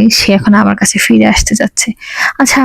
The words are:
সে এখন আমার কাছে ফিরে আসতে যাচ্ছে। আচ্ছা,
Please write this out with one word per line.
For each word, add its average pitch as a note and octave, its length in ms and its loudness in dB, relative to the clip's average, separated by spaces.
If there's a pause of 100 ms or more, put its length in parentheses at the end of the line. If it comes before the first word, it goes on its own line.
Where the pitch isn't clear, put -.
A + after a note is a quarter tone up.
সে - 240 -2
এখন G3+ 200 2
আমার G3+ 220 2
কাছে - 240 -2
ফিরে G#3+ 260 2
আসতে A3 300 0
যাচ্ছে। - 340 -4 (480)
আচ্ছা, C4+ 280 0